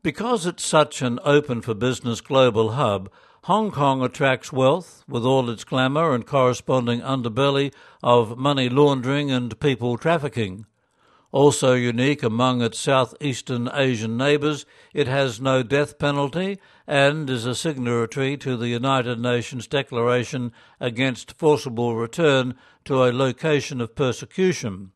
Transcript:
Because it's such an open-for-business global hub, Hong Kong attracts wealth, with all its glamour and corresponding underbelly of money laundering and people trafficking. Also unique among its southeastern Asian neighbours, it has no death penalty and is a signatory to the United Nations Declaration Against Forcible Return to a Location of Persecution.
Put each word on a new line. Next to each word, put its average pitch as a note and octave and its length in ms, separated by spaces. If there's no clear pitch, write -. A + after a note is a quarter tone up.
Because G#3 420
it's F3 180
such D3+ 380
an B2 240
open-for-business B2 960
global A2+ 520
hub, G#2 360
Hong G3+ 260
Kong C#3 300
attracts C3 520
wealth, C#3 520
with A#2+ 200
all C3 240
its A2 160
glamour C#3+ 500
and A#2 100
corresponding B2 760
underbelly C3+ 720
of A#2+ 360
money C3 320
laundering C#3 640
and B2 280
people B2 380
trafficking. A#2 680
Also C3+ 400
unique B2 500
among B2 380
its A2+ 180
southeastern C3 960
Asian A#2 420
neighbours, C#3+ 500
it C#3+ 140
has C3 340
no C3 200
death C#3+ 380
penalty D3+ 600
and C#3+ 420
is A#2+ 160
a B2 100
signatory C3 840
to C3 180
the A#2+ 140
United A#2+ 500
Nations B2 480
Declaration B2 880
Against B2 580
Forcible A#2+ 600
Return B2+ 560
to C3 180
a B2 80
Location C3+ 680
of A2+ 120
Persecution. A#2+ 1040